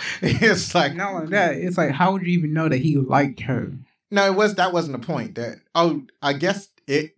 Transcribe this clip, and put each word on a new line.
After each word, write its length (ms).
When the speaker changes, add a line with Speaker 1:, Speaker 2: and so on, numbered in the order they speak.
Speaker 1:
<laughs> 120
It's 520
like 220
Speaker 2:
Not 180
only 140
that, 280
it's 220
like, 140
how 220
would 100
you 140
even 160
know 140
that 120
he 180
liked 440
her? 300
Speaker 1:
No, 160
it 100
was, 200
that 180
wasn't 260
the 60
point. 300
That, 240
oh, 280
I 120
guess 360
it, 300